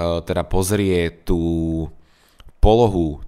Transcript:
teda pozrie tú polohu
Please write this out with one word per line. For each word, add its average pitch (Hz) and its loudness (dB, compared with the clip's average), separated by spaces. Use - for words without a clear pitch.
teda 87 -4
pozrie 92 0
tú 82 -2
polohu 98 4